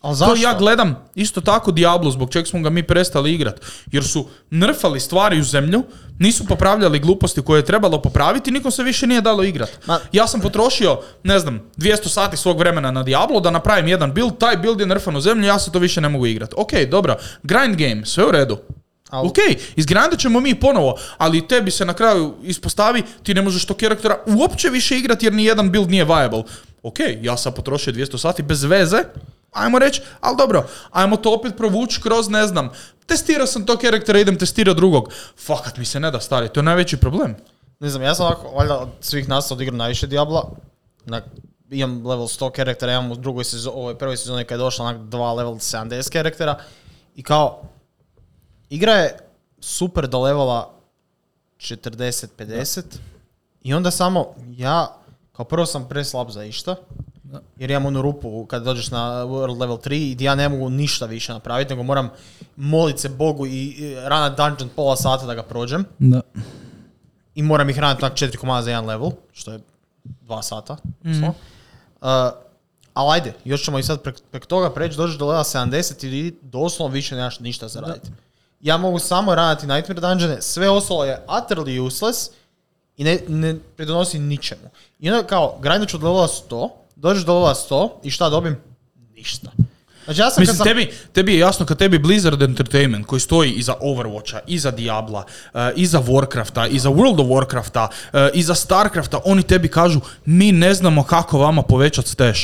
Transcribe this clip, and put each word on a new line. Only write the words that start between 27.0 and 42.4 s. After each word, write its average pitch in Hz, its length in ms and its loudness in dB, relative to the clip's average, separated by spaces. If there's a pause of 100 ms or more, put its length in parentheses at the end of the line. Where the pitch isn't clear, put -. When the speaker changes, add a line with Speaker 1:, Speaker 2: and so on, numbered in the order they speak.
Speaker 2:
ja 120 160 -2
sam 123 160 -4
potrošio 135 400 -4
dvjesto 135 260 -6
sati 165 240 -2
bez 147 220 -2
veze, 175 340 4 (540)
ajmo 226 260 2
reći, 277 220 2 (200)
al 262 160 -2
dobro, 220 260 4 (280)
ajmo 196 260 2
to 214 160 2
opet 226 240 -4
provući 220 440 0
kroz, 226 280 0
ne 214 180 2
znam, 151 240 -2 (360)
testirao 320 400 0
sam 247 180 -4
tog 247 140 2
karaktera, 220 400 2
idem 196 200 4
testirat 185 380 2
drugog. 160 320 4 (300)
Fakat - 380 -6
mi 123 80 -8
se 139 160 -6
ne 156 100 -2
da, 123 100 -6
stari, 120 280 -2
to 147 120 -2
je 147 40 2
najveći 175 320 2
problem. 127 380 2 (460)
Speaker 1:
Ne 147 80 -6
znam, 135 140 -6
ja 143 120 2
sam 170 120 0
ovako, 131 240 -4
valjda 143 280 0
od 127 100 -8 (120)
svih 139 280 -6
nas 139 220 0
odigrao 127 280 -6
najviše 117 280 -4
Diabla. 147 440 -2 (560)
Na-, 113 160 -8 (480)
imam 127 360 -6
level 123 220 -4
sto 127 220 -6